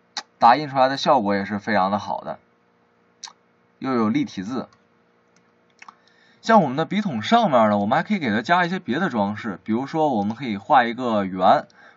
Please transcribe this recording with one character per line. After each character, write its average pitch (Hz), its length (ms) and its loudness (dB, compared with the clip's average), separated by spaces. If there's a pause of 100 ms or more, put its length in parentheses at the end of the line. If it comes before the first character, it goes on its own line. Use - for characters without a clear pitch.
(380)
打 120 180 8
印 151 120 -6
出 135 80 -6
来 131 120 4
的 135 80 -4
效 143 240 2
果 101 160 -2
也 98 80 -4
是 101 160 -8
非 107 140 -4
常 95 180 2
的 104 80 0
好 - 220 -8
的， - 180 -12 (1400)
又 131 140 -6
有 113 160 2
立 135 160 0
体 101 180 -10
字。 110 260 -8 (1700)
像 226 180 6
我 156 60 2
们 127 100 -4
的 160 80 0
笔 190 160 -4
筒 135 220 -4
上 226 300 2
面 110 180 4
呢， 104 80 2
我 101 80 0
们 127 100 0
还 170 60 0
可 214 120 -4
以 196 40 -2
给 139 120 -4
它 110 120 -2
加 175 240 2
一 - 20 -2
些 180 120 -6
别 120 180 -4
的 185 100 -2
装 107 280 -4
饰， 101 260 -10
比 - 80 -8
如 123 160 -2
说 156 240 -2
我 104 140 -2
们 110 100 -4
可 139 100 -12
以 107 120 -6
画 131 260 2
一 117 100 -2
个 113 320 -2
圆， 95 440 2 (280)